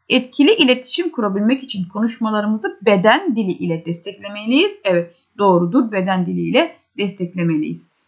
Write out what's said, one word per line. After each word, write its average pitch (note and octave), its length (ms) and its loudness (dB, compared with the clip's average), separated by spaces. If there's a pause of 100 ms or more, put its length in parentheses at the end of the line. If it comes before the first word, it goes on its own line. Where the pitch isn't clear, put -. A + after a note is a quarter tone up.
etkili C#4 460 2
iletişim C#4+ 540 0
kurabilmek A3 540 -2
için F#3+ 220 -8
konuşmalarımızı A3 960 -4
beden G#3+ 540 2
dili G3 160 -2
ile E3 340 -4
desteklemeliyiz. G#3 1000 -2
Evet, F3 320 0 (220)
doğrudur. G3 540 2
Beden F#3 340 -2
dili F3+ 160 -4
ile A3+ 340 0 (220)
desteklemeliyiz. E3+ 920 -4 (160)